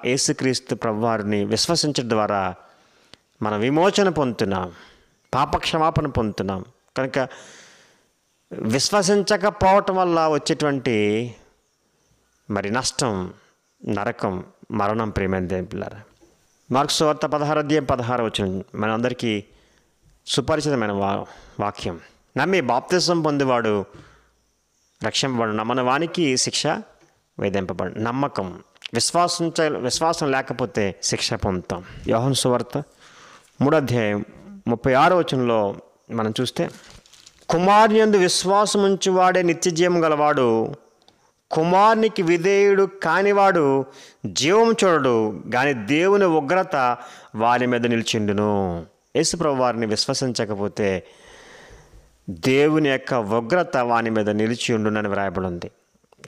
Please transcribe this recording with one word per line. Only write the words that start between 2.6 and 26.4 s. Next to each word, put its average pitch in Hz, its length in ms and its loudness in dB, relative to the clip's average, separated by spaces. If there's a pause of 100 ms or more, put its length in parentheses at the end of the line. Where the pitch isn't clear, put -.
మనం 107 180 -2
విమోచన 170 500 2
పొందుతున్నాం, 104 600 -2 (640)
పాపక్షమాపణ 156 760 0
పొందుతున్నాం. 98 580 -4 (320)
కనుక 131 300 -2 (1200)
విశ్వసించకపోవటం 190 1400 0
వల్ల 170 320 2
వచ్చేటువంటి 123 1080 0 (1120)
మరి 101 200 -4
నష్టం 107 640 -4 (540)
నరకం, 101 560 -4 (280)
మరణం, 107 380 -2
ప్రియమైన 95 380 -2
దేవుని 92 180 -6
పిల్లారా. - 360 -12 (680)
మార్కు 147 200 0
సువార్త 151 340 0
పదహారు 147 340 -2
అధ్యాయం 147 240 0
పదహారు 123 400 -2
వచనం 95 400 -4 (120)
మనందరికీ 110 680 -2 (840)
సుపరిచితమైన 139 640 0
వా-, 98 340 -2 (340)
వాక్యం, 101 400 -6 (380)
"నమ్మి 175 240 2
బాప్తిసం 160 600 0
పొందేవాడు 123 640 0 (1200)
రక్షింపబడు, 117 480 -2
నమ్మని 110 300 -2
వానికి 143 560 0
శిక్ష - 300 -2 (720)